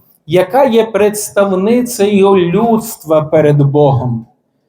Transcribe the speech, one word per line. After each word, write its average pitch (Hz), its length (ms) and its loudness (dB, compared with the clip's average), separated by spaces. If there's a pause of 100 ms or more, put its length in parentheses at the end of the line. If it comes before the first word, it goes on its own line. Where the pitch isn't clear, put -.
(260)
яка 180 380 0
є 226 200 2
представницею 202 1500 0
людства 180 840 -2
перед 147 400 2
Богом. 131 640 0 (420)